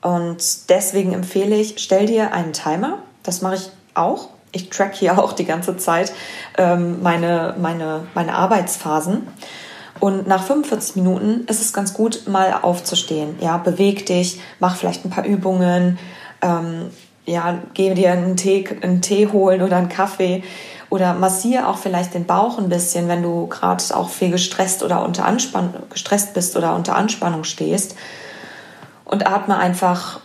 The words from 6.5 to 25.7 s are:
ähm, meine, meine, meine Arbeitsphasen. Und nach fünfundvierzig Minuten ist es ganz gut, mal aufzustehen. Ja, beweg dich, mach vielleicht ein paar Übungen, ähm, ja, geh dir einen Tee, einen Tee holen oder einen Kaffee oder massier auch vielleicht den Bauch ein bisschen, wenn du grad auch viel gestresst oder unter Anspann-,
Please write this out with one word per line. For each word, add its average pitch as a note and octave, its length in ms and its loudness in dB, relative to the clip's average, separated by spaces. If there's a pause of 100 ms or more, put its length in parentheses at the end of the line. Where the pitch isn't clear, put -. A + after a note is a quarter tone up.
ähm, F3 440 2
meine, E3+ 580 2
meine, E3 540 -4
meine E3+ 200 -2
Arbeitsphasen. F3+ 920 0 (720)
Und G3 280 0
nach F#3 140 2
fünfundvierzig C#4 540 -2
Minuten G3 520 2
ist A3 140 0
es - 120 -2
ganz G3 200 -2
gut, A3+ 320 0
mal F#3+ 360 2
aufzustehen. D#3+ 800 -2
Ja, E3+ 160 0
beweg F#3 480 2
dich, F3+ 340 0 (200)
mach F#3 180 2
vielleicht F3 260 -4
ein F#3 60 -4
paar F#3 160 -4
Übungen, F3+ 760 2 (420)
ähm, E3+ 480 -2 (360)
ja, E3+ 340 -2 (140)
geh F#3+ 200 2
dir F3+ 200 6
einen F3+ 240 2
Tee, F#3+ 280 2 (160)
einen F3+ 200 4
Tee G#3 260 4
holen F#3+ 340 4
oder F#3 140 2
einen F3+ 140 2
Kaffee F#3 520 0 (480)
oder F#3 240 2
massier F#3+ 540 2
auch - 100 0
vielleicht F3+ 360 -2
den F3 120 -2
Bauch G#3 320 2
ein F#3+ 120 0
bisschen, F3 400 0
wenn F3 120 0
du E3+ 260 0
grad F3+ 440 -2
auch F3+ 180 0
viel F#3 220 0
gestresst F#3 520 -2
oder - 200 0
unter F3 220 -2
Anspann-, F#3 480 0 (160)